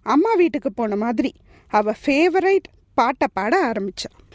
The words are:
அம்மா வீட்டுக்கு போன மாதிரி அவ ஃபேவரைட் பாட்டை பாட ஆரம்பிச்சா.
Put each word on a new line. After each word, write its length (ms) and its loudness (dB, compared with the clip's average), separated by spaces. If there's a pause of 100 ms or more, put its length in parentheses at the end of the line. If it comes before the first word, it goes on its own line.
அம்மா 320 2
வீட்டுக்கு 400 0
போன 220 -4
மாதிரி 380 -2 (340)
அவ 260 0 (120)
ஃபேவரைட் 680 2 (200)
பாட்டை 400 0
பாட 380 0
ஆரம்பிச்சா. 400 -8 (240)